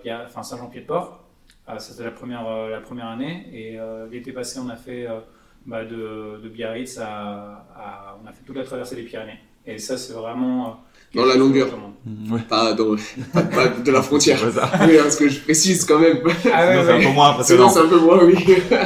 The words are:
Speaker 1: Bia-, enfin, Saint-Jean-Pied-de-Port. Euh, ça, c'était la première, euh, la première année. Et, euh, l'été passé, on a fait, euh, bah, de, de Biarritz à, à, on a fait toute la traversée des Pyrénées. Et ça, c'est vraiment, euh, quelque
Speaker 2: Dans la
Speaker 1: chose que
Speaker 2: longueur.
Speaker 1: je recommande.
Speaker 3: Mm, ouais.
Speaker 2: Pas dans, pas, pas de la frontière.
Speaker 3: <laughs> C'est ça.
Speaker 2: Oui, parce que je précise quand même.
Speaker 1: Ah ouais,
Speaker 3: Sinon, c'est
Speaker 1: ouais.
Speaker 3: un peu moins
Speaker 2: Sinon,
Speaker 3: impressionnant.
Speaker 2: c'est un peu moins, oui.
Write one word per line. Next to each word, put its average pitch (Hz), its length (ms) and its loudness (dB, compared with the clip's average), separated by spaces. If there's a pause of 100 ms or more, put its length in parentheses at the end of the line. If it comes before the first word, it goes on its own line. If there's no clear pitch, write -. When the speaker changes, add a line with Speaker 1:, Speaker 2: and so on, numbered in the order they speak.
Speaker 1:
Bia-, 117 240 -12
enfin, - 160 -18
Saint-Jean-Pied-de-Port. 123 760 -10 (500)
Euh, 110 80 -12
ça, 104 140 -20
c'était 110 120 -16
la 113 60 -10
première, 120 360 -14
euh, 110 220 -8
la 110 120 -12
première 120 260 -16
année. 135 480 -12
Et, 113 240 -16
euh, 113 320 -14
l'été 123 220 -16
passé, 127 300 -12
on 123 60 -10
a 120 80 -16
fait, 123 300 -14
euh, 113 140 -12 (440)
bah, 113 200 -12
de, 110 580 -14
de 113 60 -18
Biarritz 113 500 -12
à, 104 680 -14 (120)
à, 98 440 -20
on 110 80 -20
a - 40 -20
fait - 120 -20
toute 131 120 -16
la 131 80 -10
traversée 123 320 -12
des 117 60 -14
Pyrénées. 110 360 -16 (260)
Et 107 140 -16
ça, 127 180 -10
c'est 120 160 -14
vraiment, 123 540 -6
euh, 113 40 -12 (420)
quelque 120 100 -2
Speaker 2:
Dans 127 60 2
la 127 60 2
Speaker 1:
chose - 0 -
que 131 120 4
Speaker 2:
longueur. 135 220 2
Speaker 1:
je - 40 -10
recommande. - 200 -16 (120)
Speaker 3:
Mm, 107 280 -10
ouais. 117 160 -4
Speaker 2:
Pas 113 240 0
dans, 107 240 0 (360)
pas, 170 100 2
pas 127 260 0
de 120 240 -4
la 131 100 4
frontière. 139 360 2
Speaker 3:
<laughs> - 20 -4
C'est 113 100 -2
ça. 120 180 -2 (120)
Speaker 2:
Oui, 160 200 8
parce 147 140 2
que 147 140 2
je 135 120 -4
précise 165 440 0
quand 151 160 4
même. 160 240 4
Speaker 1:
Ah - 20 2
ouais, 170 80 0
Speaker 3:
Sinon, 175 480 2
c'est 170 60 0
Speaker 1:
ouais. 170 40 8
Speaker 3:
un 165 60 4
peu - 60 2
moins - 80 2
Speaker 2:
Sinon, 143 100 4
Speaker 3:
impressionnant. 143 460 6
Speaker 2:
c'est - 100 2
un 160 80 6
peu 170 140 6
moins, 175 240 6
oui. 175 200 6 (420)